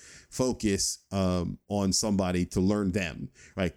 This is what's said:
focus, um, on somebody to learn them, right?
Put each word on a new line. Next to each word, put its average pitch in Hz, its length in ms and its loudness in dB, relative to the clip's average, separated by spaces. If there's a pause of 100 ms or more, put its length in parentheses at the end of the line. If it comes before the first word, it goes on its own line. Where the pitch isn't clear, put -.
(300)
focus, 110 680 0 (120)
um, 92 480 0 (100)
on 98 240 0
somebody 92 540 2
to - 140 -2
learn 98 320 2
them, 90 380 -4 (260)
right? 92 200 -2